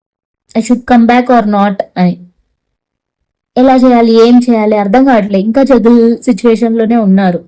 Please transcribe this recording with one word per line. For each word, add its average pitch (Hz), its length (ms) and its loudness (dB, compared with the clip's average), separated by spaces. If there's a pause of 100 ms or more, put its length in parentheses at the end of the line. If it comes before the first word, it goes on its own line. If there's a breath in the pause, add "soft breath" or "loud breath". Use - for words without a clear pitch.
(580)
"I - 20 -2
should 247 240 -4
come 233 240 2
back 247 180 0
or 233 220 0
not" 202 260 -2 (220)
అని. 180 300 -4 (1300)
ఎలా 262 200 2
చేయాలి, 233 520 2
ఏం 247 120 4 (100)
చేయాలి 214 280 -2
అర్థం 202 260 0
కావట్లేదు. 202 400 -2
ఇంకా 226 180 -2
జగల్ 233 600 2
సిచ్యువేషన్ 226 540 -2
లోనే 226 200 -2
ఉన్నారు. 190 520 -2